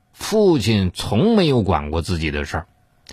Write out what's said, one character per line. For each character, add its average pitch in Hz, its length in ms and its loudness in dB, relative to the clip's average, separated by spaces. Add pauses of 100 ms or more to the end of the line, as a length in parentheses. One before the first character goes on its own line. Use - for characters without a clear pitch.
(140)
父 196 440 2
亲 98 360 0
从 190 420 0
没 190 100 4
有 135 140 2
管 80 300 0
过 80 100 -2
自 85 180 -2
己 78 120 -2
的 73 160 -4
事 - 100 -8
儿。 78 100 -10 (460)